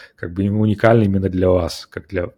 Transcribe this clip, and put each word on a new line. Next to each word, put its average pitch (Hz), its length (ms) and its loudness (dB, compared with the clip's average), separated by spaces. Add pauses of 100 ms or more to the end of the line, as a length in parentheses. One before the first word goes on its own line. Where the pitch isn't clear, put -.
(160)
как 87 180 -12
бы 95 120 -2
им 104 160 -2
уникальны 110 440 2
именно 95 240 0
для 92 200 0
вас, 90 380 -2
как - 200 -14
для, 90 300 -6